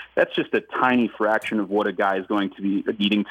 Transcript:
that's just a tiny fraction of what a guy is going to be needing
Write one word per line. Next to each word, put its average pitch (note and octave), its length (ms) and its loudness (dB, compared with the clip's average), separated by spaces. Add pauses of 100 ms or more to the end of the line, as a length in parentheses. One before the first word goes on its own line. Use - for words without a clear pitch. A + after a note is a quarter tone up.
(140)
that's - 200 0
just - 180 -2
a A2 80 2
tiny B2 560 2
fraction G#2+ 420 0
of F#2+ 120 -2
what G#2 160 2
a G2+ 60 -2
guy G2 260 0
is F#2 80 -8
going G2+ 240 0
to - 100 -16
be G2 240 0 (140)
needing G#2 320 2